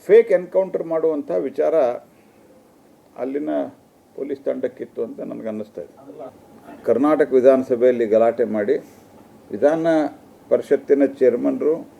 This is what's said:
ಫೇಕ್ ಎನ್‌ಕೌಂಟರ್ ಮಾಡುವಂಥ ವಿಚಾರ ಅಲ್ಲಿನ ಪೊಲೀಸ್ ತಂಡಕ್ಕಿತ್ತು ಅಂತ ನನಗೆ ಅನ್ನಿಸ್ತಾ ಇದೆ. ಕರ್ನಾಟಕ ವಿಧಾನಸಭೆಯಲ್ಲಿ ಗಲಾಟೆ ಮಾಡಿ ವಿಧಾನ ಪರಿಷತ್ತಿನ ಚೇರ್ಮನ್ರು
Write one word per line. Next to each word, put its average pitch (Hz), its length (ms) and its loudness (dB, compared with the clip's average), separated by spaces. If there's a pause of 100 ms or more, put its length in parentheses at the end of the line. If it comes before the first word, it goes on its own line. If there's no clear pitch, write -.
ಫೇಕ್ 226 260 6
ಎನ್‌ಕೌಂಟರ್ 180 520 0
ಮಾಡುವಂಥ 160 480 -2
ವಿಚಾರ 151 440 -2 (1400)
ಅಲ್ಲಿನ 143 320 -6 (680)
ಪೊಲೀಸ್ 139 300 -10
ತಂಡಕ್ಕಿತ್ತು 127 580 -6
ಅಂತ 120 160 -10
ನನಗೆ - 280 -12
ಅನ್ನಿಸ್ತಾ 107 340 -10
ಇದೆ. - 320 -20 (720)
ಕರ್ನಾಟಕ 147 500 2
ವಿಧಾನಸಭೆಯಲ್ಲಿ 127 720 4
ಗಲಾಟೆ 113 380 2
ಮಾಡಿ 107 340 -2 (760)
ವಿಧಾನ 151 360 0 (600)
ಪರಿಷತ್ತಿನ 135 560 2
ಚೇರ್ಮನ್ರು 135 840 0 (100)